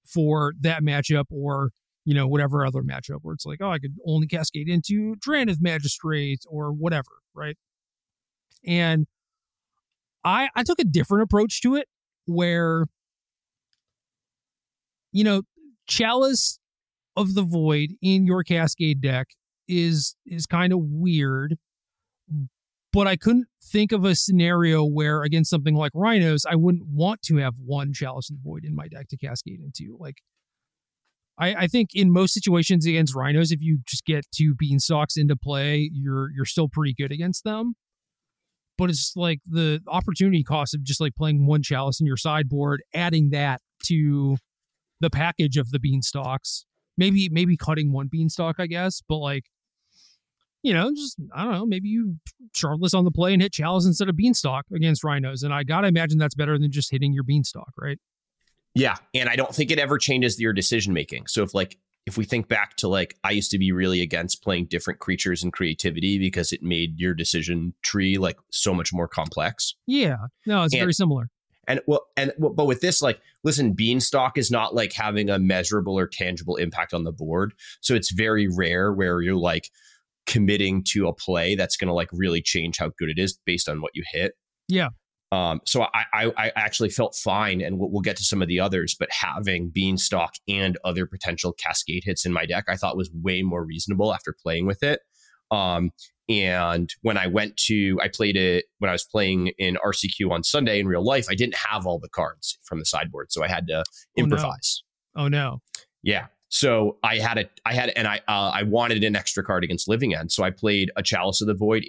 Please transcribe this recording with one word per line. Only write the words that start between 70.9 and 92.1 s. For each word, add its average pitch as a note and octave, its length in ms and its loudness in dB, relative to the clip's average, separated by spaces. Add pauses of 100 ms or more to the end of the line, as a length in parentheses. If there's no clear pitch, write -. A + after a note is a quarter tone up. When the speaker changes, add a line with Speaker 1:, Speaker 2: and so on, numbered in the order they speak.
Speaker 1:
similar. C#3 360 0 (380)
Speaker 2:
And, C3 200 0
well, D3 180 2 (100)
and, C#3 220 -2
well, D3+ 160 2
but D3+ 140 2
with B2+ 140 2
this, F3 200 2
like, B2+ 200 0 (220)
listen, C3+ 300 2
Beanstalk B2+ 640 2
is A#2+ 140 0
not, A2+ 240 0
like, A2 180 0
having G#2 380 0
a G2 80 2
measurable F#2+ 580 2
or F#2 80 2
tangible F2 520 -4
impact E2+ 360 -4
on E2+ 120 -2
the D#2+ 60 -4
board. D#2+ 440 -4 (260)
So B2 140 0
it's G2 160 0
very G#2+ 360 2
rare F2+ 460 2
where F2+ 280 0
you're, F2+ 120 0
like, E2+ 380 0 (560)
committing G2 640 2
to G2 180 2
a E2+ 60 0
play F2+ 420 0
that's F#2 200 -2
gonna, F2+ 200 0
like, E2+ 160 -2
really E2+ 320 0
change E2 340 -2
how E2 220 -4
good D#2+ 100 -2
it D#2 80 -4
is F#2 300 -2
based F2 200 -2
on D2+ 140 -4
what - 140 -8
you E2+ 160 -10
hit. F2 220 -4 (340)
Speaker 1:
Yeah. F3+ 220 -2 (420)
Speaker 2:
Um, F2 340 -2
so B2 160 0
I, A2 320 -2
I, A2 240 0
I A2 180 -2
actually A2 360 -2
felt - 240 -2
fine, G2 440 0
and F2+ 180 -4
we'll, F#2+ 120 -2
we'll G2+ 120 -2
get F2+ 160 -2
to G2 60 -6
some F#2+ 200 0
of E2+ 40 -2
the F2+ 120 0
others, F#2 380 0
but - 140 -4
having F2 580 -2
Beanstalk F#2 680 0 (120)
and G2 380 -2
other F2+ 220 -2
potential F2 440 -6
Cascade E2+ 540 -4
hits F#2+ 200 -2